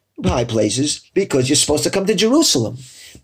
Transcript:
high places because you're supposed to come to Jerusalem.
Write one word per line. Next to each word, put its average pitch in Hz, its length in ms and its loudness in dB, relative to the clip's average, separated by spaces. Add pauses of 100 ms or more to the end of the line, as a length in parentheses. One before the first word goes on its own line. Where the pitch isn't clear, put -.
(240)
high 151 200 0
places 117 680 -2
because 147 340 0
you're 143 80 2
supposed 147 280 0
to 170 60 -2
come 190 160 -2
to 214 80 2
Jerusalem. 185 640 0 (460)